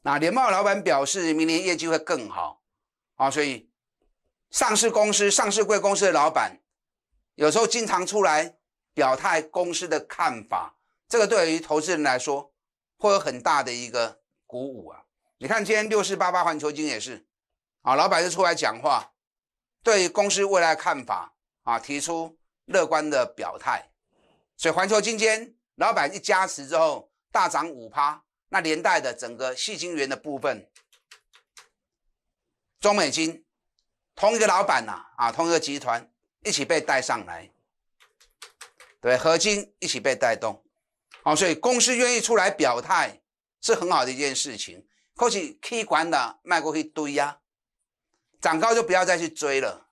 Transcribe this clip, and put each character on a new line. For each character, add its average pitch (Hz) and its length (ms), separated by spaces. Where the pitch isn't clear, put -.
那 139 160
联 165 160
茂 254 160
老 196 140
板 202 200
表 143 220
示， 165 300
明 160 100
年 165 180
业 180 140
绩 156 100
会 160 120
更 143 300
好， - 340
啊， 135 160
所 147 120
以 131 280
上 220 260
市 226 120
公 214 220
司、 202 200
上 208 200
市 214 120
贵 202 160
公 202 160
司 196 100
的 180 60
老 156 180
板， 123 320
有 151 160
时 151 80
候 233 80
经 226 220
常 180 180
出 202 160
来 165 340
表 131 220
态 165 260
公 175 320
司 175 140
的 156 120
看 139 480
法， 87 300
这 - 80
个 208 100
对 180 240
于 160 80
投 156 220
资 165 100
人 151 120
来 127 160
说， 143 340
会 208 140
有 196 80
很 123 220
大 143 220
的 127 100
一 120 160
个 113 320
鼓 - 140
舞 131 300
啊。 - 140
你 131 80
看 208 180
今 214 100
天 214 140
六 214 140
四 185 120
八 180 160
八 180 140
环 160 120
球 151 140
晶 151 140
也 131 120
是， 117 300
啊， 131 140
老 165 120
板 175 160
就 180 60
出 170 120
来 170 140
讲 117 260
话， 135 300
对 196 240
公 202 220
司 196 160
未 190 160
来 160 120
看 156 300
法， 90 320
啊， 117 140
提 143 220
出 165 400
乐 175 240
观 151 220
的 127 160
表 92 320
态。 - 340
所 165 160
以 - 20
环 180 140
球 214 140
晶 220 160
今 214 100
天 220 280
老 226 160
板 165 240
一 - 20
加 190 300
持 139 180
之 160 120
后 151 340
大 185 160
涨 156 200
五 120 200
趴， 147 340
那 190 140
连 156 200
带 175 200
的 127 120
整 120 220
个 127 180
矽 190 240
晶 170 160
圆 139 140
的 135 80
部 135 240
分， 123 320
中 208 160
美 156 160
晶 160 320
同 226 200
一 220 40
个 214 80
老 190 160
板 127 200
呐， 98 220
啊， 117 160
同 165 140
一 170 60
个 160 80
集 143 200
团 120 320
一 208 80
起 139 140
被 151 160
带 143 180
上 123 280
来， 85 240
对， 123 160
合 160 220
金 202 400
一 180 100
起 127 120
被 127 160
带 117 200
动， 107 300
哦， 151 140
所 185 120
以 160 60
公 240 260
司 247 160
愿 247 200
意 226 40
出 226 160
来 190 140
表 127 320
态 156 400
是 226 140
很 180 160
好 143 120
的 127 80
一 127 60
件 135 180
事 120 220
情。 92 300
可 240 140
是 180 320
去 226 240
管 165 240
的 127 340
卖 175 160
过 151 160
去 151 80
堆 151 340
啊， 143 220
涨 160 180
高 226 140
就 226 80
不 208 100
要 185 140
再 175 140
去 165 100
追 139 320
了。 98 300